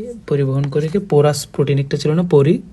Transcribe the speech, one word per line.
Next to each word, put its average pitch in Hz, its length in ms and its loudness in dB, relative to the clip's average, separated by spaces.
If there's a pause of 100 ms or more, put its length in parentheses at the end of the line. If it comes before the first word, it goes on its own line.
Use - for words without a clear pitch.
(280)
পরিবহন 139 360 0
করে 147 240 -2
কে? 160 120 -2
পোরাস 147 540 2
প্রোটিন 139 240 0
একটা 139 200 -4
ছিল 151 140 -2
না, 170 120 0
পরি, 160 380 4 (120)